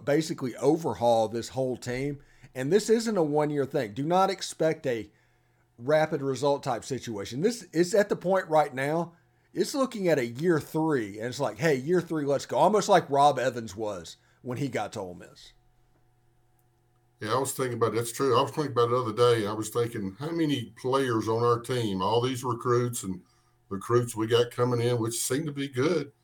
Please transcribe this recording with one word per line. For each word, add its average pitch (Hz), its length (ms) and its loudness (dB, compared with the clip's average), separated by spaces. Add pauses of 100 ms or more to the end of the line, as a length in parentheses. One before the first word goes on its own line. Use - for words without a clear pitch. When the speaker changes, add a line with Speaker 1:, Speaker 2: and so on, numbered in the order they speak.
Speaker 1:
basically 143 520 -2
overhaul 120 720 2
this 110 220 -6
whole 127 280 -2
team. 139 440 -6 (340)
And 131 180 -2
this 214 160 4
isn't 226 300 2
a 165 40 4
one-year 147 440 2
thing. 127 280 -2
Do 139 100 -4
not 185 260 4
expect 160 560 -2
a 113 240 -2 (680)
rapid 151 460 2
result 139 400 0
type 120 220 -4
situation. 117 560 -6
This 226 320 0
is 175 220 2
at 202 140 4
the 214 60 0
point 185 340 0
right 151 240 4
now, 156 380 -2 (420)
it's 185 220 -2
looking 254 320 0
at 151 140 4
a 120 60 0
year 147 340 2
three, 139 580 -2
and 113 80 -6
it's 127 140 -8
like, 107 180 -4
"Hey, 151 160 2
year 156 260 0
three, 160 240 -4
let's 135 220 0
go." 123 120 -2
Almost 185 300 4
like 180 220 4
Rob 139 300 6
Evans 117 340 -2
was 104 440 -8 (240)
when 123 160 -8
he 139 100 -2
got 107 240 -4
to 110 80 -8
Ole 90 140 -10
Miss. - 380 -20 (1700)
Speaker 2:
Yeah, 110 140 -2
I 131 40 2
was 135 140 -2
thinking 127 220 -4
about 113 180 0
it. 107 40 -2
That's 117 160 -4
true. 131 240 2
I 135 60 6
was 127 80 -2
thinking 139 220 -4
about 120 160 2
it - 20 -2
the 127 100 2
other 110 120 -4
day. 117 340 4
I 104 60 -4
was 107 180 -6
thinking, 110 480 -4
how 151 120 -6
many 147 460 -2
players 123 520 0
on 113 140 0
our 117 180 2
team, 107 420 -2
all 113 180 2
these 123 240 -2
recruits 123 600 0
and 92 160 -8 (480)
recruits 120 480 0
we 110 100 -2
got 120 240 2
coming 123 300 0
in, 120 180 0
which 113 220 -2
seem 147 260 -2
to 143 60 -6
be 139 160 -6
good, 139 420 -2 (140)